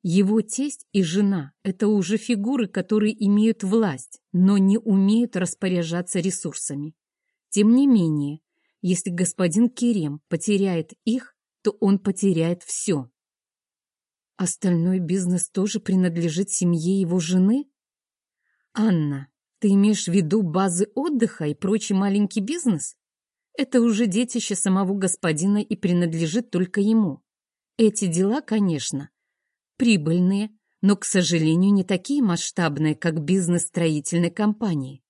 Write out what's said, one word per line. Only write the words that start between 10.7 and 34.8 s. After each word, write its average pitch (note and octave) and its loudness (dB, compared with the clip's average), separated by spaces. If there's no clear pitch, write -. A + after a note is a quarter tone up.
их, - -4
то - -2
он G3 4
потеряет F3+ 0
все». C#3+ -6
«Остальной F3+ 0
бизнес F3+ -2
тоже G3+ -4
принадлежит F3 0
семье F3 0
его F3+ 0
жены?» F#3 2
«Анна, D3+ 0
ты G#3 0
имеешь G3+ 4
в E3+ -2
виду F#3 2
базы F#3 0
отдыха B3+ -2
и D3 -2
прочий G3+ -2
маленький G3+ 0
бизнес? A3+ -4
Это C4 0
уже A#3 2
детище A3 -2
самого F#3+ 0
господина F#3 -2
и G#3 -4
принадлежит F3 -2
только F3+ -2
ему. G3+ 0
Эти G#3+ 2
дела, F#3+ 0
конечно, D#3+ -2
прибыльные, G3 0
но, G3+ 4
к - -14
сожалению, F3+ 2
не F#3+ 2
такие A3+ -2
масштабные, D#3+ -2
как D#3+ -4
бизнес F3 0
строительной E3+ -2
компании». F#3 -4